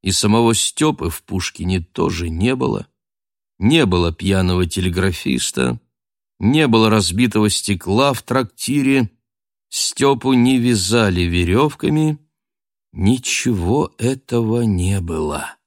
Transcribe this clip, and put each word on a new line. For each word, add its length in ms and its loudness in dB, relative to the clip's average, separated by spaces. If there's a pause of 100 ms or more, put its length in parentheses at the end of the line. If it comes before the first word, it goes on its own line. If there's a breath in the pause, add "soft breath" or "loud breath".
и 100 -4
самого 420 2
Степы 560 -2
в 140 -12
Пушкине 560 -4
тоже 500 -4
не 260 0
было. 320 -4 (720)
Не 280 4
было 280 0
пьяного 520 0
телеграфиста, 1120 -2 (580)
не 300 2
было 220 4
разбитого 600 2
стекла 600 -2
в 120 -6
трактире, 840 -2 (600)
Степу 640 0
не 260 4
вязали 600 2
веревками, 1000 0 (720)
ничего 1040 0
этого 640 -2
не 360 0
было. 560 -6 (120)